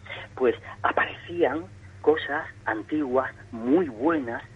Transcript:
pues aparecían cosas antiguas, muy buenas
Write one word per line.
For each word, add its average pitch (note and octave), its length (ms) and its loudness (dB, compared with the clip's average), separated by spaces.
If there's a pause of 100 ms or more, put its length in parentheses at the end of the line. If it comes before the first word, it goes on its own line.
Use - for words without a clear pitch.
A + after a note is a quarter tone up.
(340)
pues B2 200 4 (280)
aparecían E3 840 0 (360)
cosas D#3 460 2 (180)
antiguas, B2+ 680 0 (160)
muy C3 380 2
buenas C3 540 -2 (140)